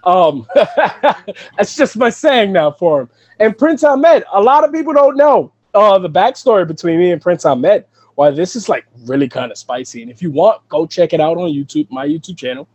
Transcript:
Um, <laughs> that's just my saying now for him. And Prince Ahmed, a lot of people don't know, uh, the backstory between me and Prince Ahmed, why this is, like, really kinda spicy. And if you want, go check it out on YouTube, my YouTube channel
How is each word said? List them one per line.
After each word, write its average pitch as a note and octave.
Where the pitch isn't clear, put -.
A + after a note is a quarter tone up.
Um, E3
<laughs> -
that's G#3
just C#4
my A#3
saying A#3+
now D#3
for D3+
him. A#2+
And G#3+
Prince D4+
Ahmed, C#4+
a G3
lot C#4
of D4
people D#4
don't C#4+
know, C#4
uh, G3+
the F3+
backstory F#3+
between E3
me F3+
and E3
Prince F3
Ahmed, D3+
why D3
this E3
is, G#3+
like, C3+
really C3+
kinda B2
spicy. B2
And A#2
if B2
you E3+
want, D#3+
go D#3+
check F3
it D#3
out D#3+
on F3
YouTube, C#3+
my C3
YouTube E3
channel C3